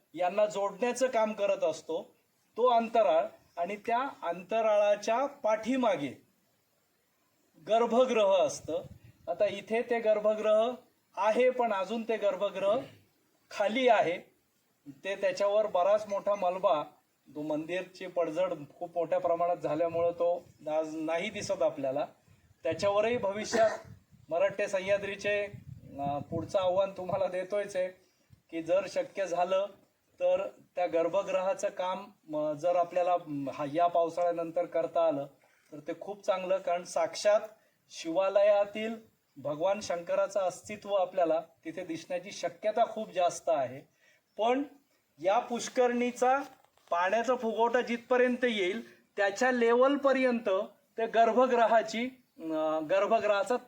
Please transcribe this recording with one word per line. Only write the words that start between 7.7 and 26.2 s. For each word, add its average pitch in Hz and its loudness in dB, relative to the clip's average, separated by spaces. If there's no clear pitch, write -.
असतं. 180 -2
आता 175 0
इथे 202 -4
ते 240 -2
गर्भगृह 214 2
आहे, 220 4
पण 240 0
अजून 196 -4
ते 220 -2
गर्भगृह 196 0
खाली 220 0
आहे. 196 2
ते, 190 -8
त्याच्यावर 202 0
बराच 196 2
मोठा 202 -2
मलबा, 185 0
तो 151 -8
मंदिरची 165 -6
पडझड 175 -2
खूप 175 -12
मोठ्या 175 0
प्रमाणात 170 0
झाल्यामुळं 165 0
तो 175 -2
आज 156 -2
नाही 196 -4
दिसत 202 -4
आपल्याला. 143 -2
त्याच्यावरही 214 0
भविष्यात 214 0
मराठे 196 0
सह्याद्रीचे, 202 -2
अं, 143 -2